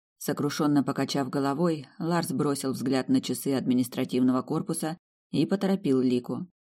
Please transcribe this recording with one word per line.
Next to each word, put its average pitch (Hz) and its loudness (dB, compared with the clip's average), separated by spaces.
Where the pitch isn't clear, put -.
Сокрушённо 147 2
покачав 135 -2
головой, 143 0
Ларс 170 0
бросил 139 0
взгляд 127 -2
на 131 4
часы 139 -2
административного 127 2
корпуса 156 -4
и - 2
поторопил 190 2
Лику. 123 0